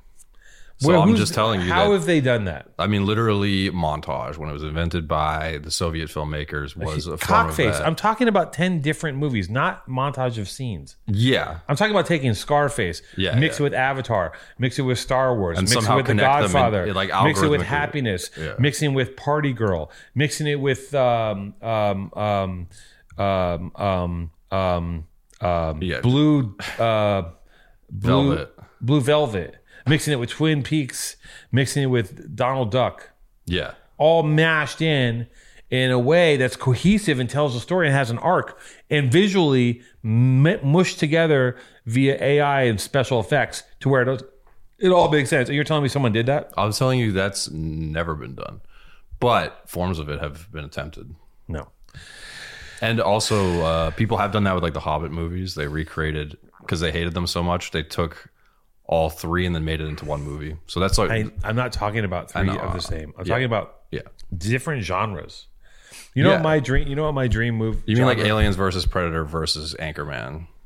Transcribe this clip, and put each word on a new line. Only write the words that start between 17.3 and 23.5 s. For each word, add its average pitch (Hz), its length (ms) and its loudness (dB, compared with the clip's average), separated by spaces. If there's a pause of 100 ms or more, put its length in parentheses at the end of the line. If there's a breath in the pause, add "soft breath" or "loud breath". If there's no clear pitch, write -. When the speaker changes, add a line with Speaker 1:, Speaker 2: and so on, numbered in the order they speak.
Speaker 2:
it 151 80 4
with 147 120 2
Speaker 1:
algorithmically. 87 60 0
Speaker 2:
Happiness, 143 680 -2
Speaker 1:
Yeah. 78 220 -8
Speaker 2:
mixing 143 360 2
with 127 200 0
Party 143 380 0
Girl, 98 400 -2 (240 loud breath)
mixing 147 320 0
it 143 100 0
with, 135 340 -2
um, 113 720 0
um, 104 540 0
um, 95 500 -2 (500 soft breath)
um, 90 1120 -2 (200)